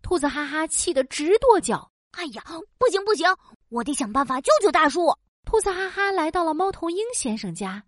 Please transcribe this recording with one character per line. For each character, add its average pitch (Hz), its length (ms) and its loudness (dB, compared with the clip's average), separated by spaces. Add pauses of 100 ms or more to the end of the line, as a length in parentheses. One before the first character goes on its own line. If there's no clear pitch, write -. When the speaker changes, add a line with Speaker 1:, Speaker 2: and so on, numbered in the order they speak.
Speaker 1:
兔 - 160 -2
子 285 100 0
哈 294 180 -4
哈 302 200 -4
气 - 280 -4
得 269 100 0
直 302 340 0
跺 453 220 6
脚。 - 320 -4 (220)
Speaker 2:
哎 349 120 -10
呀， 226 180 -14 (360)
不 508 80 4
行， 392 180 0
不 427 80 2
行， 311 140 2 (420)
我 233 140 -4
得 285 100 -4
想 240 180 -4
办 269 140 0
法 262 160 -4
救 - 100 2 (120)
救 330 80 4
大 311 180 4
树。 311 260 2 (300)
Speaker 1:
兔 440 160 0
子 403 100 0
哈 370 160 -4
哈 392 240 -2
来 330 200 0
到 359 120 0
了 320 120 0
猫 381 160 0
头 339 180 -6
鹰 370 240 -2
先 220 240 -4
生 185 160 -8
家。 190 340 -8